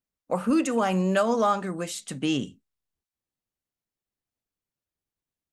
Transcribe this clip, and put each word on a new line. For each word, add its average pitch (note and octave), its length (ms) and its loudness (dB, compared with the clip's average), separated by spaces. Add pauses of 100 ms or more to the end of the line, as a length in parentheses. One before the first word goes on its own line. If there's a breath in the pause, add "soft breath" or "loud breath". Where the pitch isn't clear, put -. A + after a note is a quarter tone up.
(280)
Or F3+ 120 -2
who C4+ 240 2
do A#3 180 0
I F#3+ 100 2
no F#3+ 400 2
longer G3+ 400 0
wish E3+ 340 -8
to D#3 100 -10
be? C3+ 440 -2 (3000)